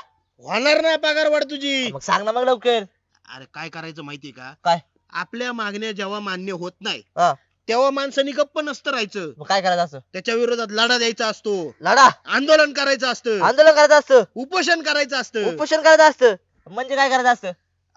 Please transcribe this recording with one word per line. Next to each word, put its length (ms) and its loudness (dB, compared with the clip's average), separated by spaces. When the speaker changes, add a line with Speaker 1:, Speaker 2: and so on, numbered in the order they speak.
Speaker 1:
होणार 360 0
नाही 160 0
पगार 320 0
वाढ 160 0
तुझी. 480 -6
Speaker 2:
मग 80 -12
सांग 240 -2
ना 80 -4
मग 120 -2
लवकर. 380 0
Speaker 1:
अरे 100 -20
काय 140 -12
करायचं 340 -14
माहितीये 300 -16
का? 200 -20
Speaker 2:
काय? 140 2
Speaker 1:
आपल्या 420 -10
मागण्या 400 -8
जेव्हा 280 -8
मान्य 320 -8
होत 280 -10
नाही, 220 -10
Speaker 2:
हा. 140 2
Speaker 1:
तेव्हा 220 0
माणसाने 400 -4
गप्प 280 -4
नसतं 320 -8
राहायचं. 460 -6
Speaker 2:
मग 100 -18
काय 140 0
करायचं 240 0
असतं? 140 -14
Speaker 1:
त्याच्या 220 -6
विरोधात 360 -2
लढा 280 0
द्यायचा 280 -2
असतो, 280 -6
Speaker 2:
लढा? 280 6
Speaker 1:
आंदोलन 460 2
करायचं 340 -2
असतं, 360 -4
Speaker 2:
आंदोलन 280 6
करायचं 280 6
असतं? 240 6
Speaker 1:
उपोषण 480 -2
करायचं 340 -2
असतं. 380 -4
Speaker 2:
उपोषण 280 -2
करायचं 280 8
असतं? 240 4
म्हणजे 300 -6
काय 120 2
करायचं 240 2
असतं? 200 -4